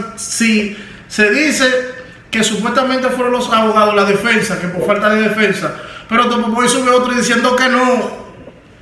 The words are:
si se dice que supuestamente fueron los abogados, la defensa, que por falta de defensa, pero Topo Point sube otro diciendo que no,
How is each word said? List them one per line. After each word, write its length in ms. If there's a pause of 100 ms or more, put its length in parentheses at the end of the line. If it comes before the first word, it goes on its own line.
(140)
si 600 (320)
se 220
dice 360 (680)
que 120
supuestamente 680
fueron 240
los 200
abogados, 400
la 120
defensa, 540
que 80
por 200
falta 240
de 100
defensa, 540 (340)
pero 180
Topo 260
Point 160
sube 200
otro 240
diciendo 420
que 140
no, 540 (580)